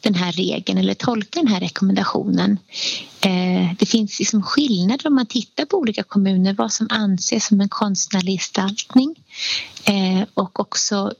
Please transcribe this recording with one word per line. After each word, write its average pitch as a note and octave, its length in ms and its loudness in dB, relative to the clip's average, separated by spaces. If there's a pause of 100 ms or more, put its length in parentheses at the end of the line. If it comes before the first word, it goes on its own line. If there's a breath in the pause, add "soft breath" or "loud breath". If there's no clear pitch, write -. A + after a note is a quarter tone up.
den G#3 140 2
här F3+ 160 -2
regeln F#3 460 -2
eller F#3+ 160 2
tolka A3+ 460 -4
den D#4 80 2
här G3 120 2
rekommendationen. F#3+ 960 0 (640 loud breath)
Eh, F#3 580 2
det G#3 60 4
finns G#3+ 340 -2
liksom G3 240 0
skillnader A#3+ 640 0
om D4 80 4
man B3+ 100 4
tittar - 400 -4
på G4 120 0
olika A3 260 0
kommuner, F#3+ 500 2
vad A3 200 -2
som A3 160 -2
anses G#3 560 0
som G3+ 160 4
en G3+ 80 2
konstnärlig F#3+ 680 -2
gestaltning, A#3 760 0 (680 loud breath)
eh, F#3+ 500 2
och - 260 -4
också G3+ 600 -2